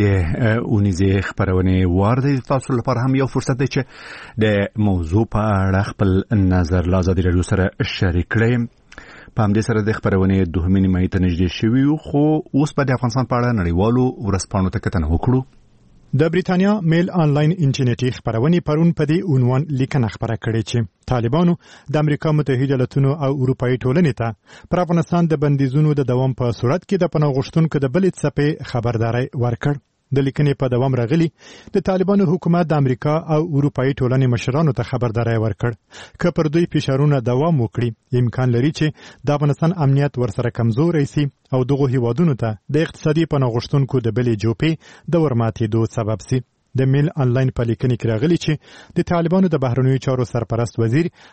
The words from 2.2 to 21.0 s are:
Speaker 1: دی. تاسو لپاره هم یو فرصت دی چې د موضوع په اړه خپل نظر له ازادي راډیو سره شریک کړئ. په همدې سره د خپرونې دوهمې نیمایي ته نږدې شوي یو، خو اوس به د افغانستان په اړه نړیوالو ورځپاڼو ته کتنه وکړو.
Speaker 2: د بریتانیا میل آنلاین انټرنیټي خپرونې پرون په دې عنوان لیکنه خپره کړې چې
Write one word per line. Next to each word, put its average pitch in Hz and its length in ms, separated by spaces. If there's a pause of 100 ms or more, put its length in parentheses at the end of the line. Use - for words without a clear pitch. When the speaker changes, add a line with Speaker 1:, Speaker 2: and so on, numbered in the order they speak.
Speaker 1:
دی. 139 80 (160)
تاسو 139 240
لپاره 117 320
هم 131 100
یو 135 120
فرصت 131 320
دی 139 60
چې 135 160 (640)
د - 20 (320)
موضوع 95 480
په 107 160 (220)
اړه 95 260
خپل 101 200 (220)
نظر 90 540
له 87 120
ازادي 92 240
راډیو 90 200
سره 92 240 (160)
شریک 87 520
کړئ. 113 200 (840)
په - 100
همدې 104 220
سره 110 140
د 107 160
خپرونې 95 560
دوهمې 92 320
نیمایي 92 220
ته 95 120
نږدې 90 280 (100)
شوي 117 240
یو، 147 160
خو 143 260 (300)
اوس 147 240
به 143 60
د 131 80
افغانستان 123 340
په 123 100
اړه 120 240
نړیوالو 95 440 (220)
ورځپاڼو 95 440
ته 104 100
کتنه 82 300
وکړو. 120 320 (800)
Speaker 2:
د 160 140
بریتانیا 185 400 (180)
میل 175 180 (120)
آنلاین 151 300
انټرنیټي 131 680
خپرونې 127 500
پرون 160 320
په 160 100
دې 160 80 (180)
عنوان 131 300 (140)
لیکنه 127 280
خپره 113 280
کړې 110 340
چې - 80 (340)